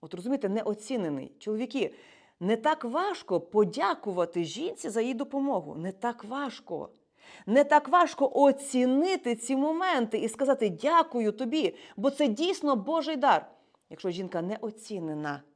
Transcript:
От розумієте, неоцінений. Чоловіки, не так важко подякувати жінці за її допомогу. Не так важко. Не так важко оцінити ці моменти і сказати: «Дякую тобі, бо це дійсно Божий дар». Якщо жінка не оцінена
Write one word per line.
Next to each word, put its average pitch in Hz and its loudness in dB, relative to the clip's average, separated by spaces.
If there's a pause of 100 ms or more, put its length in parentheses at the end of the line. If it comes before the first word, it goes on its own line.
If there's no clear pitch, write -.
От 160 -14
розумієте, 220 -2
неоцінений. 202 -4
Чоловіки, 220 -4 (460)
не 202 0
так 302 0
важко 302 -2
подякувати 180 0
жінці 254 -6
за 220 -2
її 247 -2
допомогу. 240 -4
Не 170 -8
так 233 -8
важко. 226 -8 (560)
Не 254 6
так 294 6
важко 302 4
оцінити 277 2
ці 269 -4
моменти 294 0
і 220 0
сказати: 262 2
«Дякую 240 2
тобі, 240 -2 (220)
бо 254 2
це 285 2
дійсно 294 0
Божий 294 -2
дар». 247 2 (400)
Якщо 170 -6
жінка 180 -6
не 190 -4
оцінена 160 -8 (140)